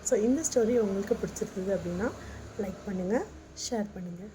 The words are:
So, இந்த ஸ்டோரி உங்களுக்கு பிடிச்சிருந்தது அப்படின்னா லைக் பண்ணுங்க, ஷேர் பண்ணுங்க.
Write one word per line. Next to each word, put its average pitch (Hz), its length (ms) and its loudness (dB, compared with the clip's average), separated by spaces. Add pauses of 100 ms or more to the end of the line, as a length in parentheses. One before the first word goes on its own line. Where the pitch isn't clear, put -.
So, 240 160 4
இந்த 254 220 4 (120)
ஸ்டோரி 240 260 6
உங்களுக்கு 202 360 2
பிடிச்சிருந்தது 196 580 -2
அப்படின்னா 175 380 0 (500)
லைக் 190 240 -6
பண்ணுங்க, 196 380 0 (460)
ஷேர் 214 240 0
பண்ணுங்க. 175 300 -8 (120)